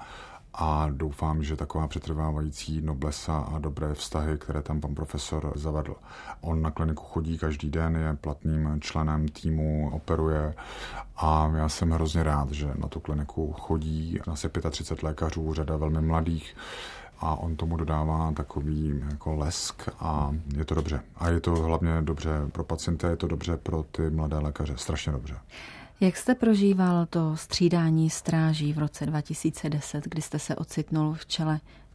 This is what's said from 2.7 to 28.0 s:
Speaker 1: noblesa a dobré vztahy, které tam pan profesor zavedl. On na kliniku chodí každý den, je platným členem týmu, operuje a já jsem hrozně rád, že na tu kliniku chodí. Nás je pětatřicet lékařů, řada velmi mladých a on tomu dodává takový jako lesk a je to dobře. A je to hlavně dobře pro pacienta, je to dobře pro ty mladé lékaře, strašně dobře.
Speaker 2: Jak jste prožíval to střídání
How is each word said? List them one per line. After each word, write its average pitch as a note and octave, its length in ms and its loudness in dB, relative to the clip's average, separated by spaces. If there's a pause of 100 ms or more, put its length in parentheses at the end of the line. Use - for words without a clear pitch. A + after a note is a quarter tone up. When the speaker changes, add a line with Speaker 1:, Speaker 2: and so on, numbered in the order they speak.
Speaker 1:
noblesa D2+ 580 -2
a D2 200 -2
dobré D2+ 360 -2
vztahy, D2+ 440 -2
které D2+ 240 -4
tam D2+ 180 -2
pan D2 140 -4
profesor D2+ 600 -4
zavedl. D2+ 420 -2 (440)
On D#2+ 220 0
na D#2 80 2
kliniku D#2 340 0
chodí D#2+ 340 -2
každý D2+ 320 -2
den, E2 260 2
je D#2 240 0
platným D2+ 600 0
členem D#2 480 0
týmu, D#2 640 0
operuje D#2 640 0 (600)
a D#2 400 4
já D#2 120 2
jsem E2 220 2
hrozně D#2+ 320 2
rád, D2 280 2
že D2 260 -2
na C#2+ 120 -4
tu C#2+ 120 -8
kliniku D2+ 520 -2
chodí. D#2 720 -2
Nás D#2+ 180 -4
je E2+ 60 -2
pětatřicet D#2 520 -4
lékařů, D#2 520 -2
řada D#2 220 0
velmi D#2 240 2
mladých D#2+ 560 0 (640)
a D#2+ 140 0
on E2 220 -2
tomu E2 200 0
dodává D#2 560 2
takový D2+ 680 -2 (100)
jako D2+ 260 -4
lesk - 520 -4 (120)
a D2 320 0 (240)
je D#2 80 0
to D#2 100 -2
dobře. D2+ 260 0 (160)
A F2 120 0
je E2+ 120 4
to E2+ 140 2
hlavně E2 480 4
dobře D#2+ 280 0 (220)
pro E2 120 -4
pacienta, E2+ 460 0
je E2 60 2
to F2 100 -2
dobře E2 300 0
pro D#2+ 260 -2
ty D#2+ 280 -2
mladé D#2 280 0
lékaře, D2+ 380 -2
strašně - 360 -2
dobře. C2+ 240 -4 (640)
Speaker 2:
Jak F#3 160 4
jste - 180 2
prožíval G3 720 6
to D#3+ 300 2
střídání D#3+ 760 4